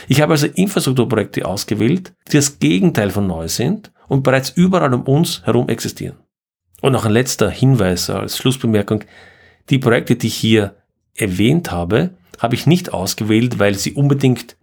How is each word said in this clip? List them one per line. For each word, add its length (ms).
Ich 140
habe 100
also 160
Infrastrukturprojekte 1000
ausgewählt, 680
die 60
das 220
Gegenteil 520
von 160
neu 220
sind 420
und 160
bereits 280
überall 420
um 100
uns 420
herum 220
existieren. 480
Und 120
noch 120
ein 60
letzter 380
Hinweis 600
als 280
Schlussbemerkung. 680
Die 80
Projekte, 380
die 120
ich 80
hier 420
erwähnt 540
habe, 420
habe 160
ich 100
nicht 280
ausgewählt, 640
weil 160
sie 180
unbedingt 680